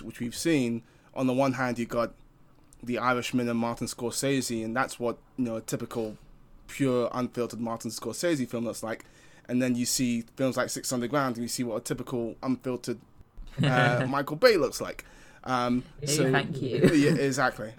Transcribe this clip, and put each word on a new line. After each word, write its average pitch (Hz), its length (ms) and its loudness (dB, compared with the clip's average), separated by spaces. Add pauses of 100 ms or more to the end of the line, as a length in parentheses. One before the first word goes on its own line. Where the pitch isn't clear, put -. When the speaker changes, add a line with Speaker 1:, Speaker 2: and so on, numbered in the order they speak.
Speaker 1:
which - 180 -12
we've 120 160 -6
seen. 123 480 2 (320)
On 131 120 0
the 127 60 2
one 131 200 4
hand, 123 260 -2
you 117 60 -2
got 117 280 -2 (680)
The 120 160 -2
Irishman 123 500 0
and 117 80 0
Martin 117 300 -2
Scorsese, 120 760 -2
and 113 120 -4
that's - 240 -2
what, 117 180 -2 (200)
you 127 80 0
know, 113 100 -2
a 113 60 -6
typical 113 560 -6 (500)
pure, 123 460 2
unfiltered 120 460 -4
Martin 113 300 -4
Scorsese 123 580 -2
film 120 180 -4
looks 104 180 -6
like. 110 220 -6 (420)
And 123 140 2
then 127 140 2
you 120 100 0
see 120 400 0 (100)
films 127 220 0
like 120 120 0
Six - 240 -6
Underground, 127 440 0
and 120 60 -4
you 120 40 -4
see 123 160 -4
what 117 140 -2
a - 20 -2
typical 123 640 -4
unfiltered, 123 560 -4 (640)
uh, 123 420 4
Speaker 2:
<laughs> 123 40 -2
Speaker 1:
Michael 139 260 -2
Bay 220 220 8
looks 131 240 0
like. 92 240 -10 (380)
Um, 123 400 0 (200)
Speaker 2:
Ooh, 147 40 -6
Speaker 1:
so 139 240 2
Speaker 2:
thank - 300 0
you. 131 180 -2
Speaker 1:
<laughs> - 140 8
Yeah, 143 200 6
exactly. 131 640 0